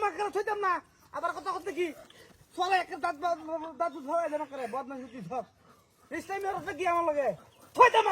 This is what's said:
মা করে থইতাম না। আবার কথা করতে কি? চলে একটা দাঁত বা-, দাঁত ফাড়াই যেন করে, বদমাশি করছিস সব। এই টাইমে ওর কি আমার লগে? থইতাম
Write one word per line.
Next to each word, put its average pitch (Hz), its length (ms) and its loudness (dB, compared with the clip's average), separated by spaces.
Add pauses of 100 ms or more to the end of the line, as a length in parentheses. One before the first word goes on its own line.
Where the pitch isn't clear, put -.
মা 415 140 4
করে 403 180 -2
থইতাম 415 240 -2
না। 381 140 2 (440)
আবার 339 200 -2
কথা 359 140 -4
করতে 359 200 -4
কি? 330 160 -2 (680)
চলে 359 280 2
একটা 339 200 -10
দাঁত 339 440 0
বা-, 320 340 -6
দাঁত 339 120 -2 (140)
ফাড়াই 339 260 0
যেন 302 120 -2
করে, 269 260 -8
বদমাশি 262 300 -8
করছিস 240 300 -12
সব। 247 120 -4 (680)
এই 320 160 -6
টাইমে 392 200 -4
ওর 381 320 -4
কি 359 80 0
আমার 339 220 2
লগে? 285 200 2 (460)
থইতাম 453 360 8